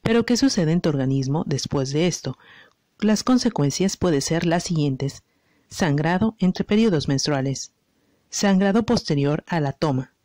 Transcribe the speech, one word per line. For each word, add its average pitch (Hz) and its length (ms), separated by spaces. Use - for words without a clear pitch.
Pero, 226 240
¿qué 240 140
sucede 180 340
en 175 80
tu 175 80
organismo 135 580
después 139 460
de 156 140
esto? 131 320
Las 208 260
consecuencias 196 760
pueden 156 240
ser 165 240
las 170 180
siguientes: 143 580
sangrado 180 720
entre 185 260
periodos 208 440
menstruales, 135 680
sangrado 196 560
posterior 151 640
a 170 120
la 139 120
toma 135 420